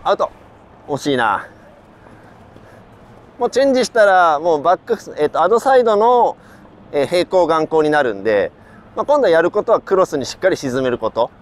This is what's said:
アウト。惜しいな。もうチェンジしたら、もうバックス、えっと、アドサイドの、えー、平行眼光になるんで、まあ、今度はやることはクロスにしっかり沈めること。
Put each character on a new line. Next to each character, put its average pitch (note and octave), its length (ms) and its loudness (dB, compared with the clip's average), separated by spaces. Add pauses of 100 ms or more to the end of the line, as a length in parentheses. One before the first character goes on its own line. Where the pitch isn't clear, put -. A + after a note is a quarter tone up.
ア F#3+ 100 0
ウ G#3 40 -2
ト。 - 140 -4 (560)
惜 C#3+ 100 -6
し D3 160 -4
い C3 40 0
な。 G#2+ 300 -2 (1900)
も A#3+ 100 -2
う - 20 -2
チ C4+ 120 0
ェ C4+ 40 4
ン C#4 80 2
ジ B3+ 120 2
し - 60 -12
た A3 140 4
ら、 F3 340 4
も D#3+ 180 0
う C#3+ 40 -4
バ E3+ 140 2
ッ - 20 -14
ク - 220 -6
ス、 - 180 -18
え D3 100 0
っ - 20 0
と、 - 120 -2
ア F3 80 0
ド A3+ 100 2
サ C4 180 2
イ B3 60 4
ド A3 120 2
の、 A3+ 420 2 (540)
え C#3+ 120 -2
ー、 B2 40 -4
平 F3 180 0
行 F3+ 220 0
眼 D#3+ 160 0
光 D#3 200 0
に D3+ 60 0
な D3+ 120 2
る A#2+ 120 -2
ん G2 100 -12
で、 G2+ 280 0 (440)
ま A3 80 -6
あ、 - 20 -6
今 C#4+ 160 0
度 - 40 0
は F#3+ 40 2
や E3 120 4
る E3+ 100 0
こ G3+ 120 -4
と - 80 -2
は G3+ 80 2
ク - 160 -2
ロ F#3 100 2
ス D#3 120 -8
に B2+ 80 -6
し - 100 -12
っ - 40 -20
か F#3 100 0
り D#3+ 80 -4
沈 C3+ 240 -6
め B2+ 80 -2
る A#2+ 80 -2
こ A2 140 -6
と。 A#2 200 -4 (100)